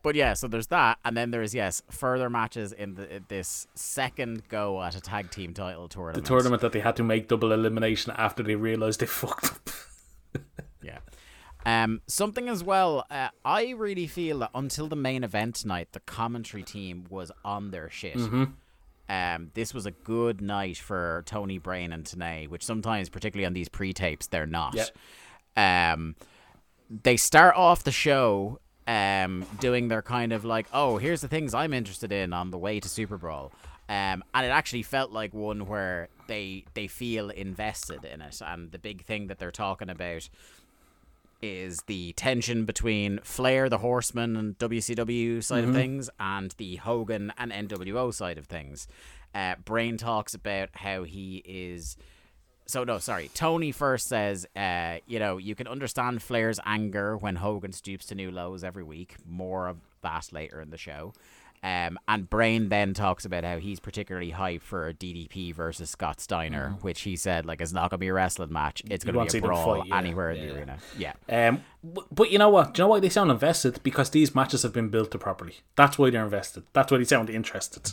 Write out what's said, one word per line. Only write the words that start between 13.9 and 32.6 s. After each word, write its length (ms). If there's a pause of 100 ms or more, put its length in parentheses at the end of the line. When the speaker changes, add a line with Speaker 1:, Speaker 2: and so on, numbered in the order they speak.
Speaker 1:
feel 320
that 160
until 320
the 80
main 280
event 320
tonight, 360
the 80
commentary 640
team 460
was 220 (140)
on 240
their 200
shit. 280
Speaker 2:
Mm-hmm. 280 (600)
Speaker 1:
Um, 460
this 200
was 120
a 60
good 500
night 360
for 500
Tony 320
Brain 340
and 120
Tenay, 420
which 180
sometimes, 440
particularly 360
on 80
these 160
pre-tapes, 580
they're 200
not. 260
Speaker 2:
Yep. 1200
Speaker 1:
Um, 200 (880)
they 140
start 380
off 280
the 80
show, 680 (280)
um, 580 (140)
doing 300
their 120
kind 320
of, 120
like, 280
"Oh, 240
here's 240
the 60
things 260
I'm 200
interested 380
in 220
on 180
the 60
way 220